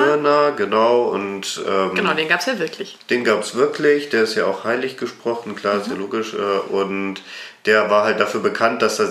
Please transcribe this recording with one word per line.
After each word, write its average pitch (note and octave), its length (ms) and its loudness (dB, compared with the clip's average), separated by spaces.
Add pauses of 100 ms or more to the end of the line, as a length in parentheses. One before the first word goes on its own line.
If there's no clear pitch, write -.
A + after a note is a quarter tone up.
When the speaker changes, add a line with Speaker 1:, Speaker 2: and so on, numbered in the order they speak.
(160)
Speaker 1:
Myrna, D3 360 4
genau, A2 580 2
und, G2 580 -6
ähm, F#2+ 280 0
Speaker 2:
Genau, E3 180 0
den D#3 160 -2
gab's F3 160 0
ja C4 120 -2
wirklich. - 400 -8 (120)
Speaker 1:
den B2 160 0
gab's G#2+ 300 0
wirklich, D3 520 2
der A2+ 160 2
ist A2 120 -2
ja F2+ 100 0
auch F#2+ 180 -2
heilig B2+ 320 -2
gesprochen, A2+ 640 -6
klar, G2+ 240 0
ist G2+ 60 -8
ja G2 80 -6
Speaker 2:
Mhm. F2+ 40 -8
Speaker 1:
logisch, A2 360 -6
äh, - 20 -6 (360)
und G2 420 -2 (520)
der G#2+ 240 4
war G#2 140 6
halt G#2+ 140 2
dafür - 200 0
bekannt, A2+ 420 0
dass A2+ 160 2
er G#2+ 140 2